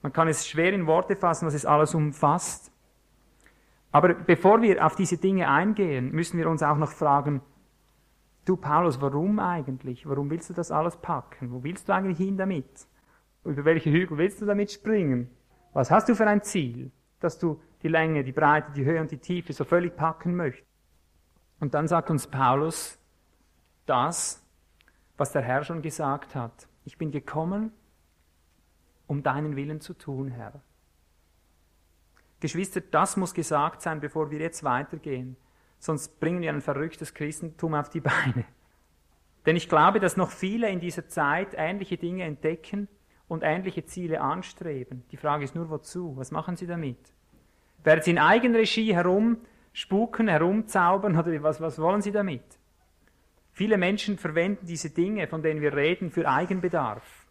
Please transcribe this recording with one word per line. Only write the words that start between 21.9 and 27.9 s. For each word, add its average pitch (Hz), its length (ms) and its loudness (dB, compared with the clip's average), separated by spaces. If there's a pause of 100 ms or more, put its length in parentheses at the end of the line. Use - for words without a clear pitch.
uns 147 180 0
Paulus 135 720 0 (840)
das, 139 580 -2 (720)
was 143 160 -2
der 139 120 0
Herr 131 200 -2
schon 165 180 -8
gesagt 143 540 -6
hat. 117 320 -10 (180)
Ich - 120 -20
bin 156 140 -6
gekommen, 175 600 -6 (1400)